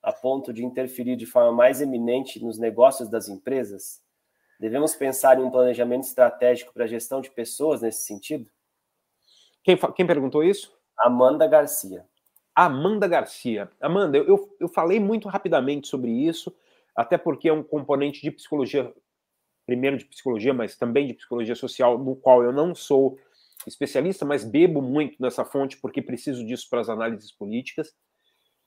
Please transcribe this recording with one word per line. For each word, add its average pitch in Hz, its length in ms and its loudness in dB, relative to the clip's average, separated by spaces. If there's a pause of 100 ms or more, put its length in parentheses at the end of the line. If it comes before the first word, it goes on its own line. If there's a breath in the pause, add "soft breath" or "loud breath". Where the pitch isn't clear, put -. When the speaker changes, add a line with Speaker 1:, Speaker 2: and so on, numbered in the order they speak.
Speaker 1:
a 107 80 -4
ponto 135 400 -4
de 113 120 -8
interferir 127 520 -6
de 117 100 -10
forma 120 280 4
mais 123 280 4
eminente 123 640 -4
nos 113 160 -8
negócios 117 500 2
das 107 200 -6
empresas? 101 720 -8 (560)
Devemos 139 340 -2
pensar 131 460 4
em 131 40 0
um 127 60 -2
planejamento 123 540 2
estratégico 123 720 2
para 117 100 -4
a 113 40 -2
gestão 117 340 -6
de - 100 -18
pessoas 127 500 -4
nesse 113 240 -6
sentido? 113 440 -10 (1120 soft breath)
Speaker 2:
Quem 180 140 6
fa-, - 140 -2
quem 185 140 0
perguntou 151 380 0
isso? - 340 0 (200)
Speaker 1:
Amanda 127 500 4
Garcia. 143 580 2 (480)
Speaker 2:
Amanda 175 540 2
Garcia. 120 600 -4 (120)
Amanda, 156 360 2
eu, 151 80 4
eu, 196 340 2
eu 175 80 -4
falei 180 320 0
muito 214 280 -2
rapidamente 147 600 -2
sobre 123 240 -4
isso, 156 440 -2 (400)
até 143 220 0
porque 160 320 -2
é 156 40 4
um 156 100 -2
componente 143 580 -2
de 147 100 -6
psicologia, 135 640 -4 (720)
primeiro 127 320 0
de - 80 -12
psicologia, 120 480 -2
mas 113 240 -6
também 127 300 0
de 117 60 -10
psicologia 120 420 -6
social, 120 420 0
no 131 180 -4
qual 127 280 6
eu 123 100 2
não 160 220 0
sou 135 420 2 (480 soft breath)
especialista, 143 600 -4
mas 143 180 -4
bebo 147 380 2
muito 135 400 -4
nessa 123 240 -4
fonte 139 320 -4
porque - 240 -8
preciso 123 440 -8
disso 120 240 -10
para 120 120 -2
as 110 80 -6
análises 110 420 -6
políticas. 117 640 -10 (720)